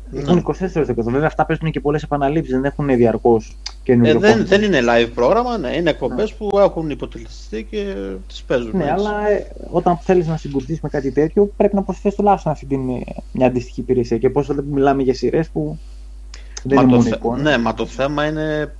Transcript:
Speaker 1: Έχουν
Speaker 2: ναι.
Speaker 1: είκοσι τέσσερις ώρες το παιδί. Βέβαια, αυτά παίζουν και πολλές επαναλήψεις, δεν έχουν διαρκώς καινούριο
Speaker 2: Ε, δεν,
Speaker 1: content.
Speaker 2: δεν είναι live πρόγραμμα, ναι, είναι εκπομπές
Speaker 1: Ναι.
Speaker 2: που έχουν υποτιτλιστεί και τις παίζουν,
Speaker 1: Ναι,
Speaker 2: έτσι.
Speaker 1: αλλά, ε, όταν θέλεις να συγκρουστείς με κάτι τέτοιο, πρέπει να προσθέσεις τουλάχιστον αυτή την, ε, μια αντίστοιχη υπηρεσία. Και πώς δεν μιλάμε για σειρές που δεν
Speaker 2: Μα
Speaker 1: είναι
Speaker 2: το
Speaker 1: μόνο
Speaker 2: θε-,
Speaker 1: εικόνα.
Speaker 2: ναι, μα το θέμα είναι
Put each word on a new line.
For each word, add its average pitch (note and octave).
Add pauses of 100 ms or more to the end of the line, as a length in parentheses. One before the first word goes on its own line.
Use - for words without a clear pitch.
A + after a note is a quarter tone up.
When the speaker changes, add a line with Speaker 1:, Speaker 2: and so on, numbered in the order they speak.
(140)
Speaker 1:
Έχουν C#3+
Speaker 2:
ναι. F3
Speaker 1:
είκοσι D#3
τέσσερις F3+
ώρες C#3+
το B2
παιδί. A2+
Βέβαια, D3
αυτά -
παίζουν D#3+
και D3
πολλές D3
επαναλήψεις, C#3+
δεν C3
έχουν C#3+
διαρκώς A#2 (260)
καινούριο A#2+
Speaker 2:
Ε, -
δεν, G#3+
Speaker 1:
content. E3+
Speaker 2:
δεν G3
είναι F3+ (100)
live A#2
πρόγραμμα, A3
ναι, B2+
είναι E3
εκπομπές D#3+
Speaker 1:
Ναι. -
Speaker 2:
που G3+
έχουν E3
υποτιτλιστεί C3
και G3+ (320)
τις -
παίζουν, A#2+
Speaker 1:
Ναι, E3
Speaker 2:
έτσι. D3
Speaker 1:
αλλά, G#3
ε, - (200)
όταν F3
θέλεις F3+
να D#3+
συγκρουστείς C#3
με D3
κάτι C3+
τέτοιο, D#3 (120)
πρέπει G3+
να F#3+
προσθέσεις G3
τουλάχιστον G3
αυτή C#3+
την, C3+
ε, B2 (300)
μια B2+
αντίστοιχη B2
υπηρεσία. A#2
Και B2+
πώς C3+
δεν C#3+
μιλάμε C#3
για B2+
σειρές C#3+
που D#3 (840)
δεν C3
Speaker 2:
Μα C3+
Speaker 1:
είναι B2+
Speaker 2:
το B2
Speaker 1:
μόνο A2+
Speaker 2:
θε-, A2
Speaker 1:
εικόνα. A#2+
Speaker 2:
ναι, D3
μα A2+
το A2+
θέμα D3
είναι D#3